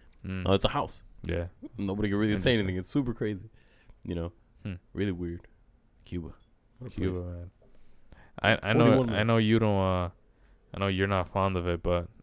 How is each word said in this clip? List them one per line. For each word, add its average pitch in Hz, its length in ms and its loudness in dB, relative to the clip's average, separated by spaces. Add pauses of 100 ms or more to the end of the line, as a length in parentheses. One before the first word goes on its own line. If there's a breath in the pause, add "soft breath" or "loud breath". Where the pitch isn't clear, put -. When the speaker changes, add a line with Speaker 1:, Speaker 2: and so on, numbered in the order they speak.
(240 soft breath)
Speaker 1:
Mm. 92 220 -8
Speaker 2:
Oh, 92 60 4
it's 98 120 4
a - 40 4
house. - 340 -6 (220)
Speaker 1:
Yeah. 87 220 -4 (300)
Speaker 2:
Nobody 101 320 -2
can 101 100 0
really 107 180 2
say 95 160 2
Speaker 1:
Interesting. 117 80 4
Speaker 2:
anything. 95 180 -2
It's 92 100 -8
super 131 240 -2
crazy. 107 380 -6 (540 soft breath)
You 92 100 -6
know? 85 180 -6 (300)
Speaker 1:
Hmm. 101 120 -10 (180)
Speaker 2:
Really 98 180 -2
weird. 85 300 -6 (640)
Cuba. 85 300 -10 (440)
What 127 140 -16
a - 20 -16
Speaker 1:
Cuba, 92 260 -4
Speaker 2:
place. 90 40 -8 (100)
Speaker 1:
man. 87 160 -14 (880 soft breath)
I, - 80 2 (140)
I 101 120 -2
Speaker 2:
Only 117 180 8
Speaker 1:
know, - 60 6
Speaker 2:
one 127 100 2
Speaker 1:
I 117 60 -2
Speaker 2:
man. 107 120 2
Speaker 1:
know 117 120 4
you 110 200 4
don't, 107 180 2
uh, 92 340 0 (640)
I - 60 -8
know 98 80 0
you're 98 220 2
not 95 220 0
fond 95 260 0
of 87 100 -2
it, 87 160 -2
but 87 240 0 (160)